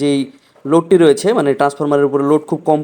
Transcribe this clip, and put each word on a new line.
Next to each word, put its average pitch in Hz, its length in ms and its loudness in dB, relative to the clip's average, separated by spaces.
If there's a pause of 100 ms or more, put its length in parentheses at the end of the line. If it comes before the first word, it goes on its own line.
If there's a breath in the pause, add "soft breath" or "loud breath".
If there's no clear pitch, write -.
যেই 143 180 0 (520 soft breath)
লোডটি 170 320 2
রয়েছে, 156 240 2 (100)
মানে 143 120 -2 (100)
ট্রান্সফরমারের 143 500 0
উপরে 139 220 -2
লোড 151 180 0
খুব 165 100 -4 (100)
কম 151 140 0